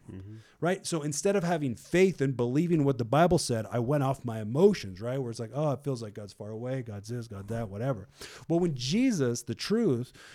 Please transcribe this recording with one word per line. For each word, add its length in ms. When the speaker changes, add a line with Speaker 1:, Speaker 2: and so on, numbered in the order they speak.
Speaker 1:
Mm-hmm. 260
Speaker 2:
right? 260
So 160
instead 340
of 80
having 300
faith 480
and 120
believing 480
what 140
the 80
Bible 320
said, 340
I 80
went 240
off 220
my 160
emotions, 600
right? 180
Where 100
it's 80
like, 140
"Oh, 200
it 120
feels 180
like 120
God's 180
far 160
away, 320
God's 300
this, 180
God 200
that, 200
whatever." 400
Well, 100
when 160
Jesus, 680
the 120
truth, 600